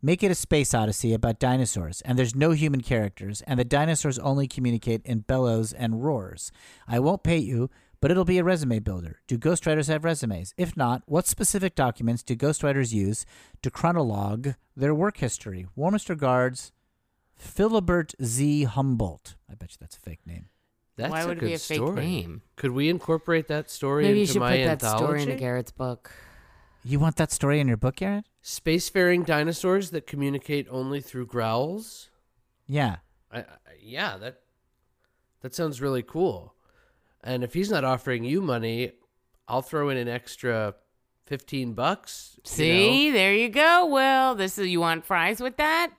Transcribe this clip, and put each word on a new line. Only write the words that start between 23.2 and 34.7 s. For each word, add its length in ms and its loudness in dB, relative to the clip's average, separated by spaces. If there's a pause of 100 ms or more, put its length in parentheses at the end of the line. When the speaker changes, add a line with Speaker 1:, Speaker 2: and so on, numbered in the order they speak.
Speaker 2:
that 220 -6
story 340 -2
Speaker 3:
Maybe 140 6
you 60 4
Speaker 2:
into 100 0
Speaker 3:
should 60 4
Speaker 2:
my 180 2
Speaker 3:
put 60 2
that 60 4 (140)
Speaker 2:
anthology? 180 2
Speaker 3:
story 200 0
into 140 -2
Garrett's 360 -4
book. 400 -8 (720)
Speaker 1:
You 140 2
want 160 2
that 160 0
story 280 2
in 80 2
your 100 2
book, 180 0
Garrett? 300 -4 (180)
Speaker 2:
Spacefaring 800 2
dinosaurs 680 0
that 140 -6
communicate 640 -4
only 300 -6
through 240 -10
growls? 880 -4 (560)
Speaker 1:
Yeah. 300 -2 (360)
Speaker 2:
I, 60 -10
I, 60 -12 (380)
yeah, 360 -8
that, 220 -14 (1000)